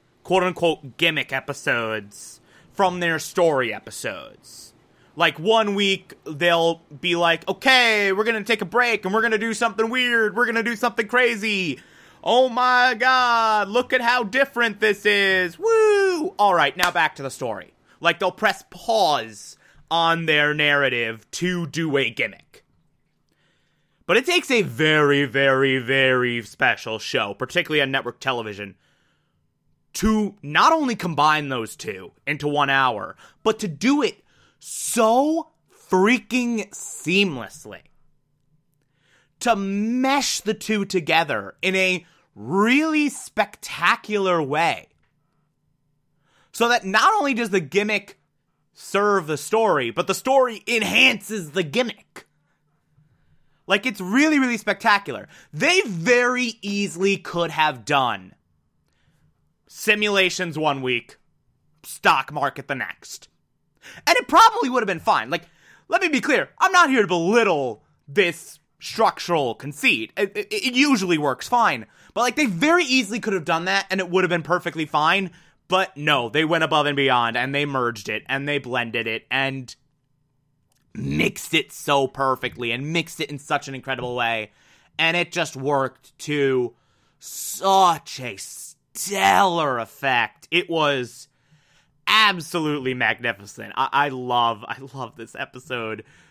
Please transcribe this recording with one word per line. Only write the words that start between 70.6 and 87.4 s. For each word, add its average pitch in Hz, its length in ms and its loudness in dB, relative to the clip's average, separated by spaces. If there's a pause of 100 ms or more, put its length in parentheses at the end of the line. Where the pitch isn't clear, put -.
usually 233 420 2
works 147 320 -2
fine. 180 380 0 (260)
But, 202 80 -4
like, 247 160 0
they 302 100 2
very 294 380 2
easily 247 340 0
could 208 140 -4
have 170 140 -4
done 170 180 0
that, 190 260 -2
and 190 80 -2
it 180 100 -4
would 180 140 2
have 175 80 0
been 170 120 -2
perfectly 165 420 -4
fine. 160 480 0 (340)
But 185 300 0
no, 143 320 0
they 147 160 2
went 160 180 2
above 151 220 2
and 143 100 0
beyond, 123 440 2
and 131 160 -2
they 143 100 0
merged 123 460 -4
it, 110 160 -6
and 139 200 -6
they 147 120 -2
blended 120 480 -4
it, 113 240 -6
and 135 440 -4 (1200)
mixed - 580 -4
it - 180 -2
so 143 340 0
perfectly, 127 640 -4
and 135 220 -6
mixed 165 260 -4
it 156 120 -6
in 143 80 -10
such - 280 -6
an 135 80 -12
incredible 123 400 -8
way. 117 380 -4 (440)
And 165 200 0
it 170 160 -2
just 165 240 -4
worked 135 640 -4
to 135 540 0 (440)
such - 1040 0